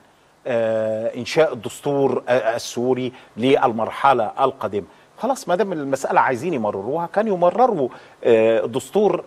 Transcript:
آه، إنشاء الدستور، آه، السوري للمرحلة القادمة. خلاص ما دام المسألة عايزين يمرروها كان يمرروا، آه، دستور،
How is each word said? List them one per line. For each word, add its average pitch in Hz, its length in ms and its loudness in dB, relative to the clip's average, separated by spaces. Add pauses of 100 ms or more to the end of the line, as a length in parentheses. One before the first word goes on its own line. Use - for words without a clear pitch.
(480)
آه، 113 680 -2
إنشاء 139 360 0
الدستور، 127 760 -2
آه، 117 260 2
السوري 123 580 -4 (240)
للمرحلة 120 1040 2
القادمة. 104 460 -2 (340)
خلاص - 280 -4
ما 170 80 2
دام 196 180 -2
المسألة 139 480 -2
عايزين 131 320 0
يمرروها 117 600 -4
كان 214 140 0
يمرروا، 185 640 2 (340)
آه، 113 420 4
دستور، 165 600 0